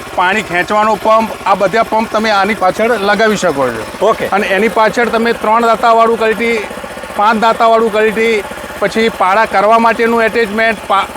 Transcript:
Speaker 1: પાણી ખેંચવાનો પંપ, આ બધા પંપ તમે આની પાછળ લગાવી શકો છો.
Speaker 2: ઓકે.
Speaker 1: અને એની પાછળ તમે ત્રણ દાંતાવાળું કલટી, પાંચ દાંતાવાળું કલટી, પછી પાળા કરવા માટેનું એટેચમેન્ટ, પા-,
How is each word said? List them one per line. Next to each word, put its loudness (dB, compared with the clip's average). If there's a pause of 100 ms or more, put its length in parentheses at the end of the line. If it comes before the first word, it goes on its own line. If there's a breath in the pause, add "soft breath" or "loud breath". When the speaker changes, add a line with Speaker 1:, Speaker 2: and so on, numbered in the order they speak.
(160)
Speaker 1:
પાણી 0
ખેંચવાનો 0
પંપ, 0 (160)
આ 2
બધા 0
પંપ -2
તમે 0
આની 0
પાછળ 0
લગાવી 0
શકો 0
છો. -4
Speaker 2:
ઓકે. 0
Speaker 1:
અને 0
એની 0
પાછળ 0
તમે 0
ત્રણ 0
દાંતાવાળું 2
કલટી, -2 (500)
પાંચ 2
દાંતાવાળું 2
કલટી, 0 (360)
પછી 0
પાળા 2
કરવા 2
માટેનું 2
એટેચમેન્ટ, -2
પા-, 0 (120)